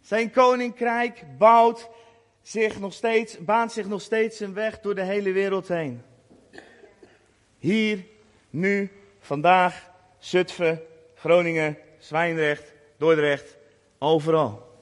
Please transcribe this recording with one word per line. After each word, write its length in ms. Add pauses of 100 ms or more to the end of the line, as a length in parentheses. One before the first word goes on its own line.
Zijn 300
koninkrijk 920 (140)
bouwt 520 (520)
zich 380
nog 140
steeds, 440
baant 340
zich 160
nog 140
steeds 380
een 140
weg 260
door 160
de 80
hele 280
wereld 360
heen. 340 (1600)
Hier, 480 (460)
nu, 400 (280)
vandaag, 720 (280)
Zutphen, 600 (340)
Groningen, 640 (200)
Zwijndrecht, 760 (240)
Dordrecht, 600 (400)
overal. 720 (120)